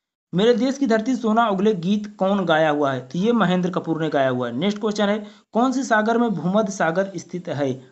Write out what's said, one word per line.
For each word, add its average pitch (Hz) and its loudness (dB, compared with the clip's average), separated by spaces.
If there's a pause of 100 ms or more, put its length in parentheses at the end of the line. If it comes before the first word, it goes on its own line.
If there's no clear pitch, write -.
(340)
मेरे 220 4
देश 262 0
की 277 0
धरती 220 2
सोना 220 2
उगले 202 2
गीत 202 -2 (120)
कौन 190 2
गाया 160 4
हुआ 147 0
है? 127 -2
तो 170 -8
ये 220 2
महेंद्र 180 2
कपूर 160 -4
ने 156 -2
गाया 139 2
हुआ 123 -2
है। 117 -6
नेक्स्ट 202 -2
क्वेश्चन 208 -2
है 214 0 (360)
कौन 254 2
से 262 -2
सागर 220 0
में 240 2
भूमध्य 190 0
सागर 190 -2
स्थित 175 -12
है? 135 -2 (180)